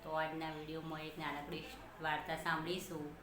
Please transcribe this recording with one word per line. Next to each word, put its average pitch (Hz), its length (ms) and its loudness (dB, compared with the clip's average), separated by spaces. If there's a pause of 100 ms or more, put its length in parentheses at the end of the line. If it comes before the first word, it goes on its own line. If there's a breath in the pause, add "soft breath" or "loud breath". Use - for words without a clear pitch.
તો 156 60 -6
આજના 156 440 2
વીડિયોમાં 156 480 -4
એક 156 180 -6
નાનકડી 151 440 -2 (380)
વાર્તા 156 340 4
સાંભળીશું. 165 880 2